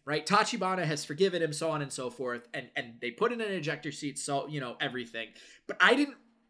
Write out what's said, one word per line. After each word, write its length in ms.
right? 200
Tachibana 580
has 220
forgiven 360
him, 120
so 160
on 140
and 100
so 160
forth, 440
and, 220
and 240
they 120
put 200
in 100
an 100
ejector 400
seat, 260
so, 300
you 120
know, 220
everything. 480
But 120
I 140
didn't 240